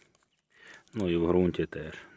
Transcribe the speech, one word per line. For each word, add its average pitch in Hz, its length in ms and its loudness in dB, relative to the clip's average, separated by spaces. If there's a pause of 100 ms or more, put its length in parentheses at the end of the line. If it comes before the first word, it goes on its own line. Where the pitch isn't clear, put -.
(960)
Ну 101 140 -2
і 85 80 2
в 85 100 2
ґрунті 87 400 2
теж, 76 280 -12 (220)